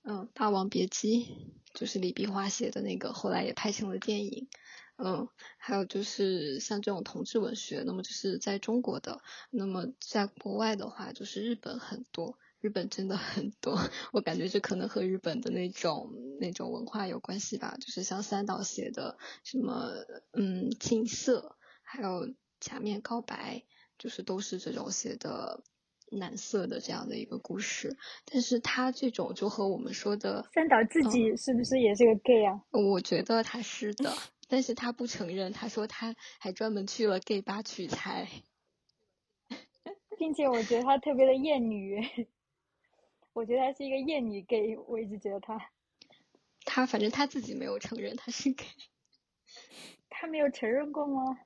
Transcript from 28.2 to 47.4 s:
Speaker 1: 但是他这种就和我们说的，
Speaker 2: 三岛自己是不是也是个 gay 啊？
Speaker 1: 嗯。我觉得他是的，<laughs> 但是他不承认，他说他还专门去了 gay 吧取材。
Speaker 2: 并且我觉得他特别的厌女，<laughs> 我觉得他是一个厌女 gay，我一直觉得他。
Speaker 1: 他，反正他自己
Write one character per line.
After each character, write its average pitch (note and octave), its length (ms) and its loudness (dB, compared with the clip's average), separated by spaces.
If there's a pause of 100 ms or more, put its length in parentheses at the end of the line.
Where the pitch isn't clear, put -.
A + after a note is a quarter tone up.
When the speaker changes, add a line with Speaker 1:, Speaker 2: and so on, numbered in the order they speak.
Speaker 1:
但 B3+ 160 0
是 A#3+ 180 2
他 B3+ 320 0
这 B3+ 200 0
种 F#3 220 -2
就 G3 140 0
和 G3 220 0
我 F#3 80 0
们 G3 160 -6
说 G#3 240 0
的， - 360 -2
Speaker 2:
三 D#4+ 140 6
岛 C4+ 80 10 (160)
自 E4 120 6
己 A3+ 340 4
是 C4 160 0
不 A#3+ 100 4
是 C4 160 4
也 G#3 160 8
是 A#3+ 100 10
个 A3 120 12
gay A3+ 260 8
啊？ G3 180 2 (100)
Speaker 1:
嗯。 G3+ 180 6
我 G3+ 100 6
觉 - 240 2
得 A3+ 200 4
他 A#3+ 180 -4
是 G#3 320 -4
的， C4+ 180 0 (180)
<laughs> - 200 -20
但 B3+ 140 4
是 A#3 100 -2
他 A#3+ 180 -2
不 A#3+ 140 -4
承 G#3 300 -6
认， F#3+ 180 -2
他 A3+ 160 -6
说 G#3+ 160 -2
他 A3+ 300 -6 (240)
还 F#3+ 120 -6
专 A3 220 0
门 G3+ 140 0
去 - 180 0
了 F#3 140 4
gay G3+ 240 0
吧 G3+ 180 -4
取 F#3+ 240 -6
材。 - 420 -4 (1900)
Speaker 2:
并 D#4+ 160 0
且 C#4 160 4
我 A#3 140 4
觉 A3+ 140 4
得 B3 60 2
他 C#4 140 8
特 C#4+ 160 2
别 C4 140 10
的 C4 80 10
厌 C4+ 340 2
女， G3 300 -2 (760)
<laughs> - 600 -20
我 A3+ 120 -2
觉 A#3 100 2
得 C4 60 6
他 C4 120 4
是 C#4 120 -8
一 C4 60 -4
个 C4+ 60 0
厌 C4+ 300 0
女 G3+ 140 -4
gay， A3 340 2 (120)
我 A3+ 120 -2
一 A3+ 60 -4
直 G3+ 140 -8
觉 G3+ 100 -4
得 G3 100 -4
他。 - 300 -8 (960)
Speaker 1:
他， B3+ 220 4
反 G#3+ 120 2
正 G#3 120 4
他 C#4+ 160 2
自 C#4 120 -4
己 G#3+ 140 -6